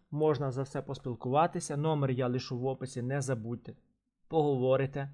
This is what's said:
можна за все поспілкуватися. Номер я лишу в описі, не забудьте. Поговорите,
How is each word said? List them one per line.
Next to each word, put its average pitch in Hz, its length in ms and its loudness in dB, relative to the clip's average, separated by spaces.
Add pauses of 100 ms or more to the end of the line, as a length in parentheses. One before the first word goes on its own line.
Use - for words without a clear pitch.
(100)
можна 147 400 2
за 127 120 -4
все 135 200 -6
поспілкуватися. 143 960 0
Номер 147 340 2
я 123 180 0
лишу 127 300 -4
в 127 80 -2
описі, 127 360 -4
не 135 180 -2
забудьте. 120 560 -6 (520)
Поговорите, 139 840 2